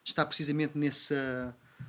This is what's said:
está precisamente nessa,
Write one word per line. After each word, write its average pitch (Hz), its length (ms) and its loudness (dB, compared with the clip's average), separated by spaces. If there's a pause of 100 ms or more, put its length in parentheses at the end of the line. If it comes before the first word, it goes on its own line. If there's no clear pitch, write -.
está - 200 2
precisamente 151 540 0
nessa, 135 760 0 (340)